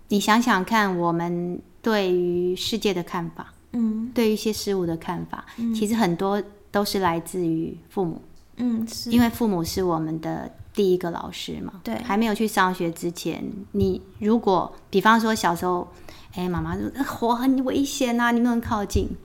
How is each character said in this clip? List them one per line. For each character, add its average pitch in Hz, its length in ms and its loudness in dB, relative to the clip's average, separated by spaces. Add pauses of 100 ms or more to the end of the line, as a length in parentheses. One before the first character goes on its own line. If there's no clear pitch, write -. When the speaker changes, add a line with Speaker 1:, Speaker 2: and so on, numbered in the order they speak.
Speaker 1:
你 208 100 2
想 214 240 4
想 208 220 2
看， 202 340 2
我 170 140 2
们 175 500 -2 (200)
对 208 280 2
于 180 460 0
世 - 240 -4
界 202 140 0
的 175 100 -2
看 170 280 -6
法， - 220 -16 (200)
Speaker 2:
嗯。 226 400 -2
Speaker 1:
对 226 160 4
于 214 40 4
一 208 40 0
些 214 160 -2
事 202 200 -4
物 185 120 0
的 165 100 -2
看 165 300 -6
法， - 180 -10 (140)
Speaker 2:
嗯。 233 160 -2
Speaker 1:
其 220 120 0
实 208 80 0
很 208 220 4
多 196 260 0 (300)
都 202 140 2
是 202 140 -2
来 170 200 2
自 175 260 -4
于 165 320 -2 (120)
父 190 160 -2
母。 - 160 -6 (340)
Speaker 2:
嗯， 226 320 -2
是。 - 240 -8
Speaker 1:
因 233 80 6
为 233 100 6
父 233 160 -2
母 185 160 2
是 175 220 -2
我 170 160 2
们 160 220 -4
的 160 280 -6 (240)
第 190 200 4
一 180 40 2
个 175 140 -4
老 165 180 -8
师 165 300 -10
嘛。 - 140 -10 (100)
Speaker 2:
对。 226 100 -6 (120)
Speaker 1:
还 196 100 -2
没 226 100 2
有 214 80 0
去 214 140 0
上 185 260 2
学 175 160 -2
之 175 220 -4
前， - 320 -6 (300)
你 196 280 2 (180)
如 220 200 4
果， 190 340 2 (160)
比 196 120 2
方 220 180 8
说 220 160 2
小 175 180 2
时 170 120 -4
候， 180 200 0 (480)
哎， 180 140 -4
妈 170 140 -2
妈 165 160 -4
说 208 180 -4
，“呃， 269 80 -2
火 240 320 0
很 262 300 2
危 277 180 0
险 240 340 0
啊， 240 140 4
你 233 80 4
不 240 60 4
能 233 160 2
靠 208 240 -2
近。” 196 240 0 (160)